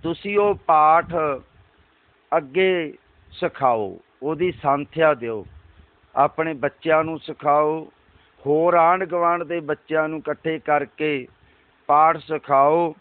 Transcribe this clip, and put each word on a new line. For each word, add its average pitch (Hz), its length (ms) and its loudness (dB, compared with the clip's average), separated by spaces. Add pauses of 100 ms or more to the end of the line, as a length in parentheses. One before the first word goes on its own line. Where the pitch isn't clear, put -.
ਤੁਸੀਂ 190 360 -4
ਉਹ 202 160 2
ਪਾਠ 160 600 2 (1200)
ਅੱਗੇ 165 580 -2 (380)
ਸਿਖਾਓ, 117 680 -2 (240)
ਉਹਦੀ 156 300 -4
ਸੰਥਿਆ 147 640 0
ਦਿਓ, 113 320 -8 (680)
ਆਪਣੇ 156 380 0
ਬੱਚਿਆਂ 156 500 -2
ਨੂੰ 160 140 -8
ਸਿਖਾਓ, 151 760 -2 (540)
ਹੋਰ 160 280 2
ਆਂਢ 175 300 4
ਗੁਆਂਢ 170 380 -2
ਦੇ 165 180 -6
ਬੱਚਿਆਂ 156 480 -4
ਨੂੰ 156 100 -8
ਇਕੱਠੇ 151 400 -8
ਕਰਕੇ 147 680 -4 (600)
ਪਾਠ 156 300 4
ਸਿਖਾਓ। 156 840 0